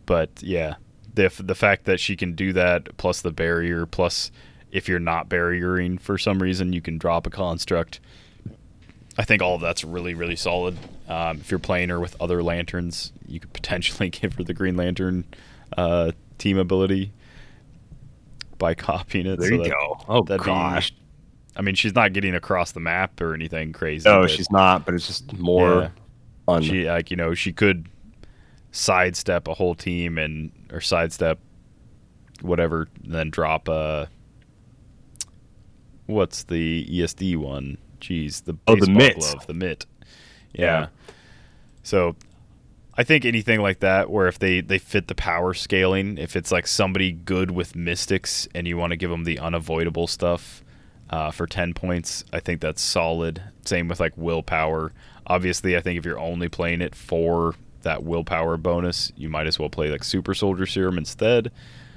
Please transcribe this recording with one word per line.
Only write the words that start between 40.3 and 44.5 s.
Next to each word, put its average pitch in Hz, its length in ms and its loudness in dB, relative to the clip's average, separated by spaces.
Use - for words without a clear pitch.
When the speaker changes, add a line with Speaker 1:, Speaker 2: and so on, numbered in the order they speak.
Speaker 1:
Yeah. 85 240 2
Speaker 2:
Yeah. 76 60 -4
Speaker 1:
So 87 340 2
I 123 60 4
think 151 200 4
anything 113 360 2
like 98 200 2
that, 95 300 4
where 98 160 4
if 90 120 0
they, 92 240 2